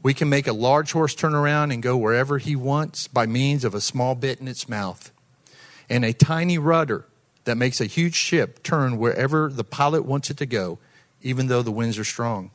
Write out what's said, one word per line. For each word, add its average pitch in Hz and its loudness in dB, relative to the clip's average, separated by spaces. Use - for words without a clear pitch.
We 135 4
can 151 0
make 139 2
a 120 -2
large 131 2
horse 160 0
turn 156 -2
around 147 2
and 120 -4
go 123 0
wherever 123 2
he 143 -2
wants 139 -2
by 120 2
means 131 0
of 110 0
a 101 -4
small 127 -2
bit 127 -4
in 131 -10
its - -10
mouth, 101 -6
and 120 2
a 113 0
tiny 165 4
rudder 156 2
that 120 -2
makes 123 0
a 117 0
huge 165 0
ship - 0
turn 131 0
wherever 135 0
the 131 -6
pilot 147 0
wants 139 -2
it 147 -8
to 143 -4
go, 95 -4
even 131 -2
though 123 2
the 113 -2
winds 113 -2
are 110 -6
strong. 104 -4